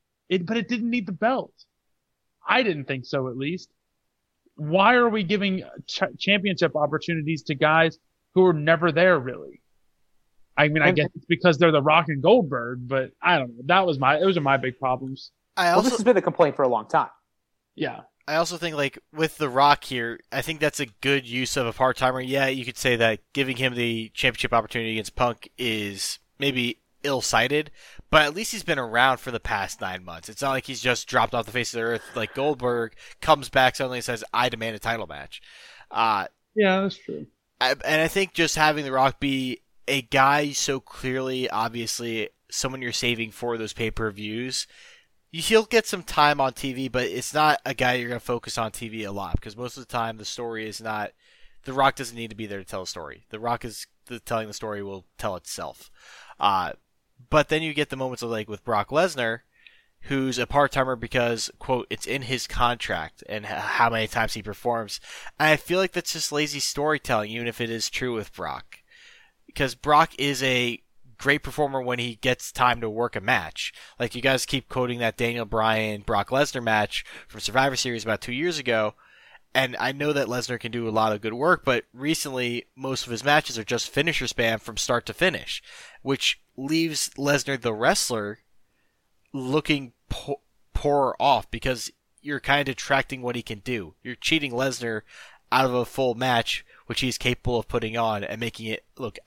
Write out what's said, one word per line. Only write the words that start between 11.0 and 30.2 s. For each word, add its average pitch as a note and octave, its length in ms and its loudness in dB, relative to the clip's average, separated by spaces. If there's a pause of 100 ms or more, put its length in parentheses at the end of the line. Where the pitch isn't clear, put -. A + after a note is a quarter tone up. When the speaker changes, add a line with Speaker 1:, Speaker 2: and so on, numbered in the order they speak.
Speaker 1:
it's - 120 -18
because E3+ 320 4
they're E3 160 6
The D3 80 6
Rock D3+ 260 6
and C#3+ 160 -2
Goldberg, B2+ 640 4
but C3 240 0 (100)
I E3+ 160 4
don't B2+ 120 -2
know. A#2+ 160 -16
That F3+ 200 4
was D3+ 140 0
my, C#3 180 6
those F3+ 200 4
are D#3+ 40 2
my C#3 140 4
big B2+ 240 -2
problems. C3 520 -4 (260)
Speaker 3:
I F#3 80 2
Speaker 2:
Well, F3 100 6
Speaker 3:
also G#3 140 4
Speaker 2:
this A#3+ 80 2
has G#3+ 80 -4
been A#3+ 100 8
a F#3 60 2
complaint D#3 340 4
for D3 80 2
a C3 60 4
long A2 180 0
time. D3 220 0 (680)
Speaker 1:
Yeah. A#2+ 260 -6 (280)
Speaker 3:
I D3+ 60 -2
also E3+ 200 0
think, D#3+ 220 -4
like, C#3 200 0 (140)
with D#3 260 0
The D3+ 120 0
Rock C#3 340 6
here, A#2 380 -6 (100)
I C3+ 100 -2
think D#3 200 -6
that's D3+ 180 0
a C#3+ 60 -4 (160)
good C3+ 260 2
use B2 300 -4
of B2+ 100 2
a A2+ 60 -4
part-timer. B2+ 480 2
Yeah, C3+ 260 0
you C3+ 160 -2
could A#2+ 140 -10
say B2 180 2
that A2+ 240 4 (140)
giving C3 240 0
him B2+ 180 0
the A#2 380 -2
championship - 400 0
opportunity A2+ 400 0
against A2 240 -6
Punk A#2+ 400 -2
is G#2+ 640 -4 (200)
maybe B2+ 400 -2 (240)
ill-sighted, C3+ 640 0 (400)
but D#3 140 6
at D3 100 -2
least G#3+ 180 -6
he's G3+ 120 -8
been D#3 160 -2
around B2 380 4
for - 120 -12
the A#2 100 -4
past G2 400 -4
nine F#2 240 -8
months. E2 260 -14